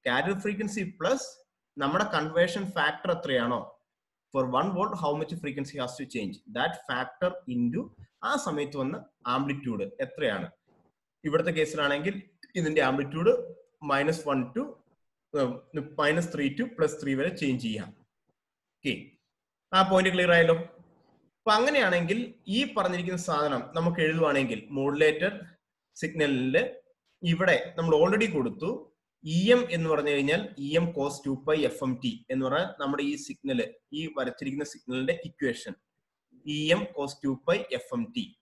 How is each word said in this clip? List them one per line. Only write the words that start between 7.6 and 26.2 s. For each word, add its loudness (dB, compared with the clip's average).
ആ -2
സമയത്ത് -4
വന്ന -2
ആംപ്ലിറ്റ്യൂഡ് -2
എത്രയാണ്. -2
ഇവിടുത്തെ 0
കേസിലാണെങ്കിൽ 0
ഇതിന്റെ 2
ആംപ്ലിറ്റ്യൂഡ് 2
minus 0
one 2
to, -4
minus 2
three -2
to -2
plus 0
three -2
വരെ 0
ചേഞ്ച് -2
ചെയ്യാം. -6
ഓക്കെ, -4
ആ 6
point 4
clear 6
ആയല്ലോ. 8
അപ്പൊ -10
അങ്ങനെയാണെങ്കിൽ 2
ഈ 0
പറഞ്ഞിരിക്കുന്ന 0
സാധനം -2
നമുക്ക് 0
എഴുതുവാണെങ്കിൽ 2
modulator 2
സിഗ്നലില് 0